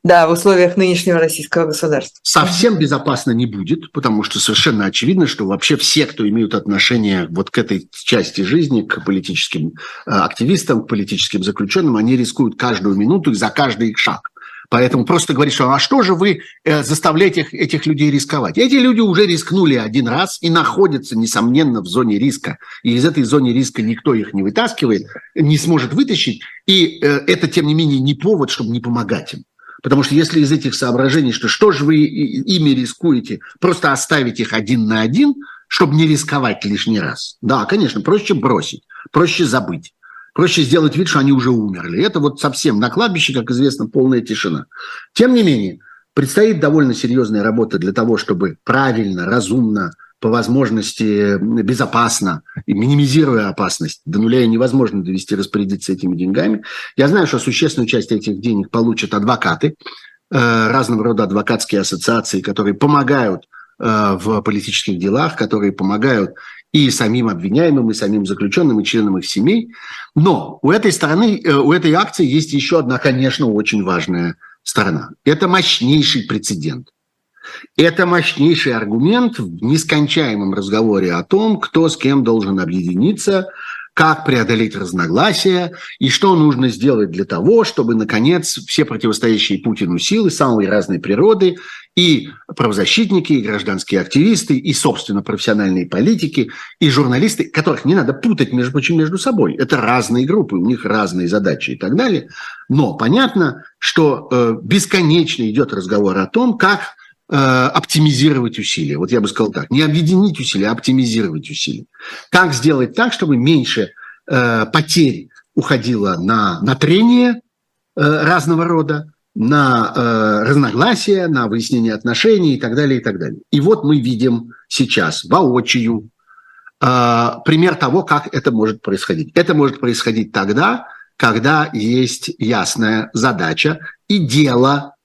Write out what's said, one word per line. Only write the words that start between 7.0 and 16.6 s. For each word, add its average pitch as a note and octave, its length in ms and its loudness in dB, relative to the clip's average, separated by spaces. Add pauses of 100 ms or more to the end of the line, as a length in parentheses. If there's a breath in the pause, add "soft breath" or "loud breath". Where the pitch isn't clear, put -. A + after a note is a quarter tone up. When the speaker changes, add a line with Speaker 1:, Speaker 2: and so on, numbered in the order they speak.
Speaker 2:
вот E2+ 220 -6
к - 80 -2
этой G#2 340 -2
части - 480 -2
жизни, C3 400 0
к - 240 -6
политическим, E2 720 -4 (320 loud breath)
э, - 40 -10
активистам, A#2 760 0
к - 40 -16
политическим G2+ 560 -2
заключенным, A2 520 0
они A#2 200 2
рискуют B2 420 -2
каждую G2+ 380 0
минуту D3 360 2
и - 20 0
за G#2+ 160 -2
каждый A#2 400 0
их G#2+ 80 -6
шаг. - 320 -4 (400 loud breath)
Поэтому B2 340 2
просто E3+ 300 0
говорить, C#3 180 2
что B2+ 180 0
«а C3+ 80 2
что C4 220 2
же F#3+ 140 2
вы, F#3 260 0 (240 loud breath)